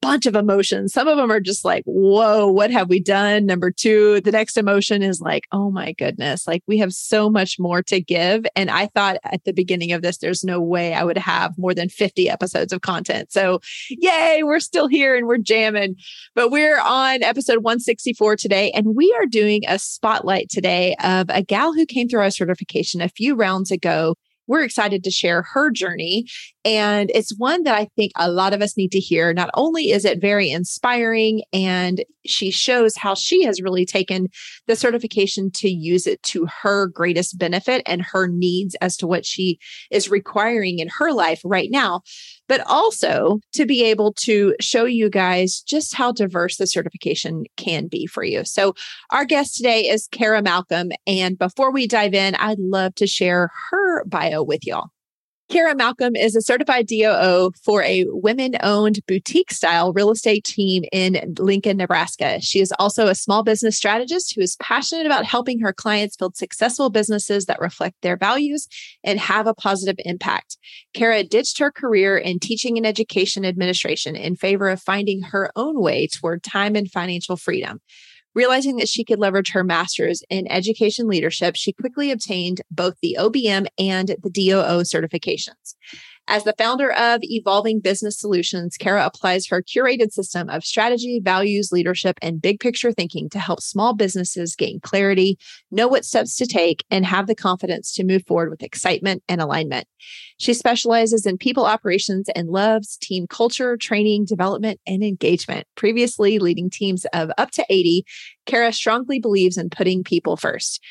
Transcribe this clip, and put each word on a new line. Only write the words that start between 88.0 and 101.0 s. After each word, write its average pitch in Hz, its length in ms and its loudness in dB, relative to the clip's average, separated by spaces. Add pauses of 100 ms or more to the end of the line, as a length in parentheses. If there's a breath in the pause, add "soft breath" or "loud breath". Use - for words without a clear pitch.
Solutions, 175 560 -2
Kara 190 300 0
applies 185 420 -2
her 185 160 0
curated 240 480 0
system 180 380 -6
of 165 160 -6
strategy, 240 580 -2
values, 202 480 0
leadership, 180 500 0
and 165 200 -6
big 208 180 0
picture 247 320 0
thinking 170 380 -6
to 202 100 -6
help 175 220 -4
small 220 320 0
businesses 185 600 -2
gain - 280 -4
clarity, 196 580 2 (320 loud breath)
know 226 160 2
what 262 160 0
steps - 320 -2
to - 100 -2
take, 170 460 2
and 190 140 2
have 190 220 0
the 220 60 2
confidence 185 600 -4
to 180 100 -4
move 190 240 2
forward 165 220 0
with 156 120 -12
excitement 185 680 -2
and 180 100 -2
alignment. 147 480 -4 (500 loud breath)
She - 160 0
specializes 233 720 2